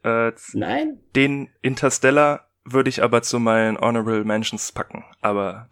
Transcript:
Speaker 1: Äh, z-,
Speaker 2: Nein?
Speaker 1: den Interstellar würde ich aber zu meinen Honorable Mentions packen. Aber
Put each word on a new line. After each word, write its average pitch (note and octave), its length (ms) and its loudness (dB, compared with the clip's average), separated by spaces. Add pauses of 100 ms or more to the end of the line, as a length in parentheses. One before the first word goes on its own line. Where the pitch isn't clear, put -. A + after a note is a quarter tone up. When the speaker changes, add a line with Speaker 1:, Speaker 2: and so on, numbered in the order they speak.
Speaker 1:
Äh, A2+ 320 0
z-, - 200 -16
Speaker 2:
Nein? C#4+ 440 -4 (160)
Speaker 1:
den C#3 340 0 (120)
Interstellar C#3 880 2 (160)
würde C3 240 2
ich - 140 -2
aber A#2 180 2
zu - 180 -2
meinen A2 380 2
Honorable A2+ 460 0
Mentions G#2+ 480 -4
packen. - 320 -10 (180)
Aber G2+ 500 -6